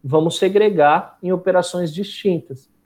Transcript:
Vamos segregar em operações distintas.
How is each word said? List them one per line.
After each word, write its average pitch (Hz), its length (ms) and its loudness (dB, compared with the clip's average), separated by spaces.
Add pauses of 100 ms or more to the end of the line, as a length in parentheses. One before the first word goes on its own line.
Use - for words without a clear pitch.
Vamos 156 360 0
segregar 185 800 2
em 180 100 -4
operações 180 640 -2
distintas. 175 720 -6 (180)